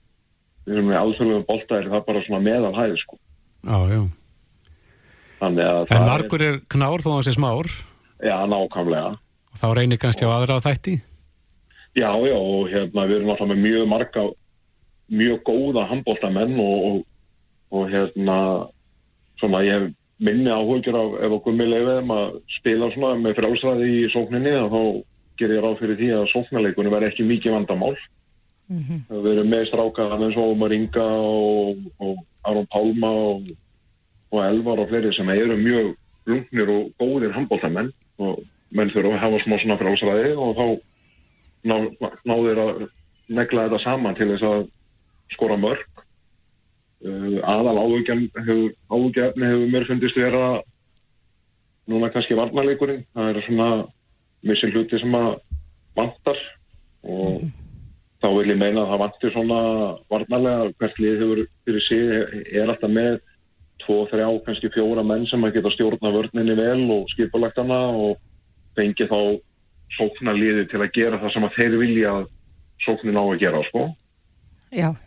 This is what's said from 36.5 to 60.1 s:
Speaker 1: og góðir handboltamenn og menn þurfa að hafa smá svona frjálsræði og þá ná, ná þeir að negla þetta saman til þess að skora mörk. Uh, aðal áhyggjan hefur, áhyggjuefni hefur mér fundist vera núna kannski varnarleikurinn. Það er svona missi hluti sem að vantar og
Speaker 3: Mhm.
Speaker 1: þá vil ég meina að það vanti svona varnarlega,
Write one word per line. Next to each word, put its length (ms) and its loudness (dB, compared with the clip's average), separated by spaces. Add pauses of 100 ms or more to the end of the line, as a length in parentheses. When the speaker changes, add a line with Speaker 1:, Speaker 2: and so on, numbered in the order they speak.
Speaker 1:
og 260 0
góðir 400 -2
handboltamenn 540 -2 (240)
og 260 -4 (280)
menn 220 0
þurfa 280 0
að 20 -6
hafa 220 0
smá 160 0
svona 200 0
frjálsræði 600 2
og 180 -2
þá 100 0 (1000)
ná, 100 2 (440)
ná 160 -2
þeir 260 2
að 240 -2 (440)
negla 380 0
þetta 160 0
saman 320 -2
til 140 0
þess 180 0
að 140 2 (680)
skora 280 0
mörk. 300 -2 (1120)
Uh, 400 -4
aðal 400 2
áhyggjan 520 0
hefur, 380 0 (140)
áhyggjuefni 640 0
hefur 240 2
mér 140 0
fundist 300 0
vera 440 2 (1300)
núna 260 0
kannski 240 0
varnarleikurinn. 680 0 (120)
Það 160 0
er 160 -4
svona 220 2 (760)
missi 280 0
hluti 300 0
sem 160 0
að 140 0 (640)
vantar 420 -2 (640)
og 380 -2
Speaker 3:
Mhm. 100 -6 (720)
Speaker 1:
þá 60 2 (100)
vil 160 4
ég 40 2
meina 280 2
að 60 -2
það 80 0
vanti 340 -2
svona 260 0 (500)
varnarlega, 680 0